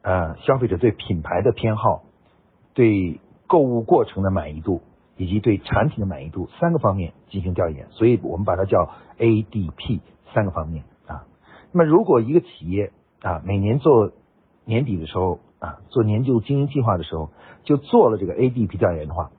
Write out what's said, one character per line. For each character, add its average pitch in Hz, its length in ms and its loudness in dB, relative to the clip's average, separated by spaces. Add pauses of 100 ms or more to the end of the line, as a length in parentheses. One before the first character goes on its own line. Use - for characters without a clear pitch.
呃， 87 340 -2
消 135 220 0
费 120 80 0
者 - 100 -2
对 117 140 2
品 82 320 -6
牌 87 180 -2
的 107 120 4
偏 110 220 -2
好， 101 280 -2 (720)
对 98 440 2 (300)
购 175 100 6
物 120 220 2
过 123 240 2
程 95 180 -6
的 95 80 0
满 80 240 -4
意 78 60 -12
度 87 220 -4 (340)
以 92 100 -6
及 101 140 -2
对 104 160 2
产 107 320 0
品 - 100 -6
的 101 60 -2
满 73 180 -8
意 80 60 -12
度 87 180 -8 (120)
三 170 120 0
个 156 80 0
方 98 160 0
面 87 180 -6 (160)
进 98 120 -6
行 90 120 -4
调 87 140 -2
研， 71 220 -10
所 113 180 0
以 120 160 4
我 85 140 -6
们 101 80 -4
把 92 100 0
它 92 80 -2
叫 92 260 2 (280)
A 110 240 2
D 95 340 -6
P - 260 -6 (320)
三 107 120 0
个 90 60 -4
方 80 180 -8
面 76 160 -10 (220)
啊。 65 180 -16 (480)
那 175 60 2
么 165 40 6
如 165 220 4
果 127 160 4
一 117 100 -4
个 170 80 4
企 - 300 -8
业 98 240 -4 (280)
啊， 87 220 -6
每 98 140 -2
年 107 220 0
做 123 320 4 (520)
年 117 220 -2
底 101 120 -4
的 78 100 -8
时 90 100 -8
候 90 220 -2 (180)
啊， - 220 -12 (100)
做 120 140 0
年 107 200 0
度 127 160 2
经 139 200 -2
营 143 80 0
计 143 140 -4
划 104 140 0
的 82 80 -6
时 82 120 -10
候， 78 160 -8 (320)
就 147 120 2
做 147 340 4
了 107 80 0
这 95 80 -4
个 87 100 -6
A 127 140 2
D 117 180 0
P 95 100 -10
调 90 160 2
研 76 140 -6
的 71 60 -10
话 90 260 -8